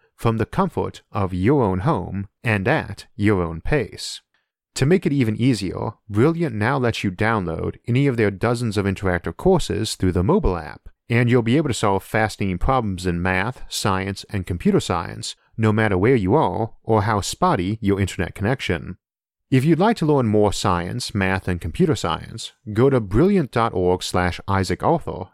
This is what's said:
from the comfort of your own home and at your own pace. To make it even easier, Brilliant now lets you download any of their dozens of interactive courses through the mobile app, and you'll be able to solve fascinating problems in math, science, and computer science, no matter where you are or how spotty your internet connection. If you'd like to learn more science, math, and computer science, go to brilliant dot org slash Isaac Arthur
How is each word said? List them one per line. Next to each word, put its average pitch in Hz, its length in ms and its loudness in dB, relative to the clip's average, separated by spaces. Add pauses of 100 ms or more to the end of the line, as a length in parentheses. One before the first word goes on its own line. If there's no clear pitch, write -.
(160)
from 113 220 0
the 110 80 0
comfort 98 560 -4 (100)
of 95 220 -4
your 120 280 2
own 92 180 0
home 95 480 -4 (140)
and 104 240 0
at 120 480 -2
your 98 280 2
own 82 180 -6
pace. - 640 -4 (540)
To 131 100 0
make 170 180 2
it 151 80 0
even 117 240 2
easier, 110 580 -2 (140)
Brilliant 143 460 2
now 117 240 0
lets 117 260 -2
you 104 60 0
download 90 680 -2 (100)
any 131 200 2
of 127 100 0
their 107 140 2
dozens 110 480 -2
of 98 80 2
interactive 90 500 -2
courses 110 580 0
through 92 180 0
the 90 100 2
mobile 123 340 2
app, 78 320 -12 (220)
and 120 180 2
you'll 120 140 4
be 117 160 2
able 151 100 0
to 120 60 -2
solve 98 280 0
fascinating 101 560 -2
problems 107 460 0
in 87 160 -2
math, 92 480 -2
science, 98 600 -2
and 95 160 -4
computer 175 340 0
science, - 560 -6 (220)
no 110 140 4
matter 107 260 2
where 120 180 4
you 98 180 2
are 113 380 0 (100)
or 110 200 2
how 104 180 0
spotty 110 640 0
your 98 180 2
internet 92 340 -2
connection. 98 600 -4 (540)
If 131 140 4
you'd 160 140 4
like 220 200 4
to 170 80 -2
learn 143 200 2
more 104 260 4
science, 95 600 -2
math, 95 320 0
and 90 140 -2
computer 151 340 0
science, - 580 -6 (200)
go 120 180 4
to 135 80 4
brilliant 135 540 2
dot 113 200 0
org 90 300 0
slash 90 460 -2
Isaac 95 340 0
Arthur 107 520 -2